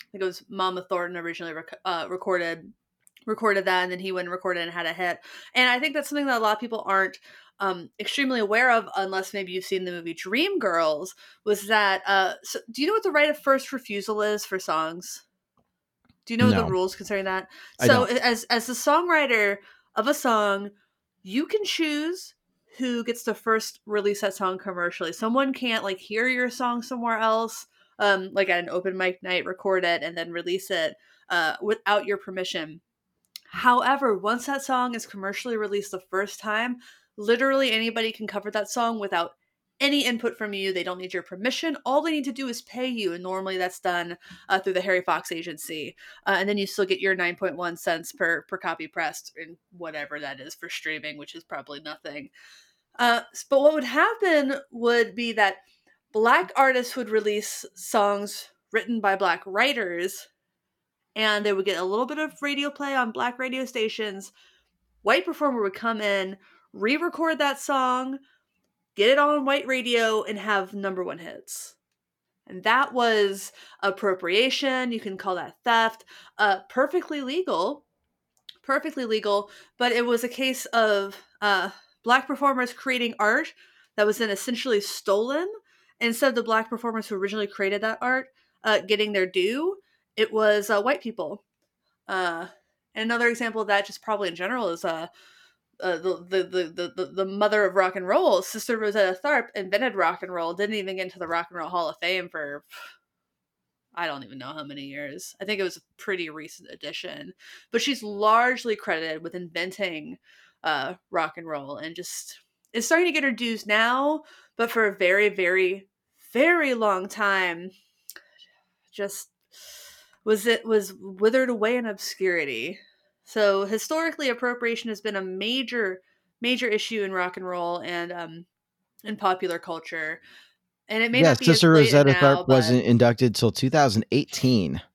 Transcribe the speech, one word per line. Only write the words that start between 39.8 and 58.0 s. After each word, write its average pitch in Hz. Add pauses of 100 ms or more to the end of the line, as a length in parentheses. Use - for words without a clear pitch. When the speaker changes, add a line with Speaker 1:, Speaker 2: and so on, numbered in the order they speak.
Speaker 1:
any 285
input 233
from 208
you. 196
They 175
don't 180
need 185
your 180
permission. 247
All 277
they 330
need 302
to 269
do 262
is 233
pay 254
you, 214
and 175
normally 190
that's 180
done, 175 (300)
uh, 190
through 190
the 180
Harry 185
Fox 170
Agency. 165 (320)
Uh, 196
and 196
then 208
you 196
still 196
get 185
your 190
nine 175
point 175
one 170
cents 165
per, 165
per 185
copy 165
pressed, 156
and 165 (200)
whatever 151
that 135
is 151
for 165
streaming, 151
which 147
is -
probably 143
nothing. 151 (640)
Uh, 240 (100)
s-, -
but 269
what 302
would 302
happen 302 (160)
would 233
be 233
that 202 (560)
black 254
artists 254
would 226
release 208 (100)
songs 202 (200)